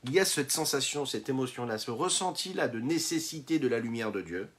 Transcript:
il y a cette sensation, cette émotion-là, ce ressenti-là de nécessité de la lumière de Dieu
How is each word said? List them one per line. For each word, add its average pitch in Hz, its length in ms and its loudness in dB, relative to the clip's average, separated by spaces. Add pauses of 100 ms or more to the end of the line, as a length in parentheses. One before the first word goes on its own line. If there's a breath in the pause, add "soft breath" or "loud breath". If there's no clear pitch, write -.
il 127 80 -2
y 180 80 6
a 190 60 6
cette 143 260 0
sensation, 147 540 0
cette 120 240 -4
émotion-là, 123 480 -2
ce - 120 -6
ressenti-là 180 760 0
de 117 120 -2
nécessité 160 760 0
de 131 80 2
la 117 120 4
lumière 113 340 -2
de 98 80 -2
Dieu 90 380 -6